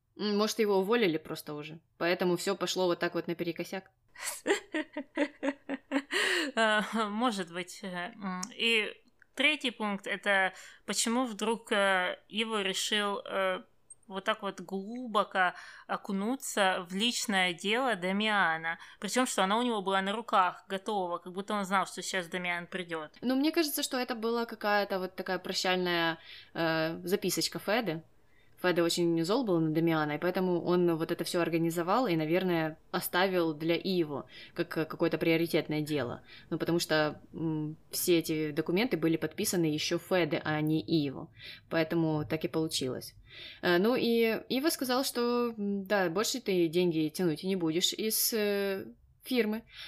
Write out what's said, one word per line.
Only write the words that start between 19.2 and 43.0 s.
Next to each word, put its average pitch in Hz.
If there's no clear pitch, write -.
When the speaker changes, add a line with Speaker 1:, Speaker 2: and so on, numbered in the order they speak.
Speaker 2:
что -
она 196
у 247
него 226
была 190
на 196
руках, 202
готова, 190
как 185
будто 202
он 202
знал, 185
что -
сейчас 180
Дамиан 175
придёт. 165
Speaker 1:
Ну, 254
мне 294
кажется, 302
что -
это 247
была 233
какая-то 208
вот 185
такая 185
прощальная, 180
э, 160
записочка 175
Феды. 190
Феда 175
очень 165
зол 240
был 180
на 160
Дамиана, 160
и -
поэтому 180
он 175
вот 160
это 170
всё 175
организовал 170
и, 175
наверное, 160
оставил 180
для 160
Иво 160
как, 170
э, 156
какое-то 160
приоритетное 165
дело. 147
Ну, 160
потому 165
что, 151
м, 156
все 170
эти 156
документы 175
были 165
подписаны 175
ещё 156
Феде, 165
а 151
не 156
Иво. 147
Поэтому 160
так 160
и 160
получилось. 139